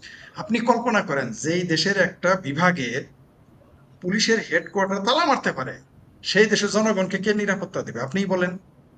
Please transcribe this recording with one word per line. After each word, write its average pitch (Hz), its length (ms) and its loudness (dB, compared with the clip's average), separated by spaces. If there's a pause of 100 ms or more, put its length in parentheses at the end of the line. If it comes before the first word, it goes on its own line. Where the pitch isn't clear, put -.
(360)
আপনি 220 240 -2
কল্পনা 208 420 2
করেন 135 300 -4
যেই 165 300 -2
দেশের 175 360 0
একটা 180 380 2
বিভাগের 143 720 -2 (920)
পুলিশের 220 380 2
হেডকোয়ার্টার 185 580 0
তালা 254 280 2
মারতে 247 260 2
পারে, 131 280 -6 (440)
সেই 208 220 4
দেশের 202 240 2
জনগণকে 196 480 2
কে 208 160 0
নিরাপত্তা 196 480 -2
দেবে? 117 200 -8
আপনিই 185 240 -2
বলেন, 185 320 0 (400)